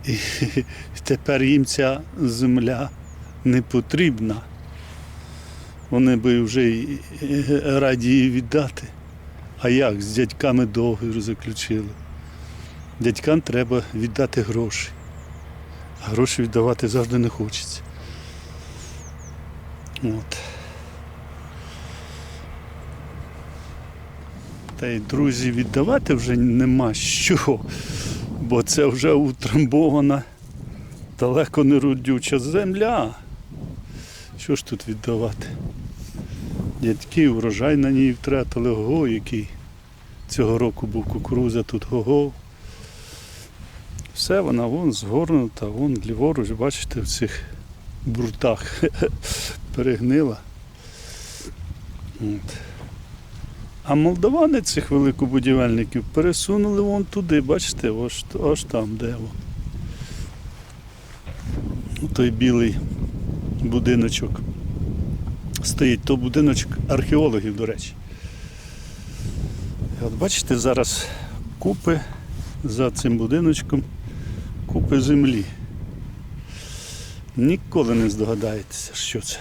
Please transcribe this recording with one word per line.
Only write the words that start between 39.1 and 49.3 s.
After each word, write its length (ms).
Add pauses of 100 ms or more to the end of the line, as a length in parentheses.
цього 300
року 280
був 180
кукуруза, 580
тут 280
ого. 420 (1800)
Все, 260
вона 260
вон 260
згорнута, 760
вон 300 (100)
ліворуч, 440
бачите, 500
в 80
цих 340 (640)
буртах 800 (400)
<laughs> 500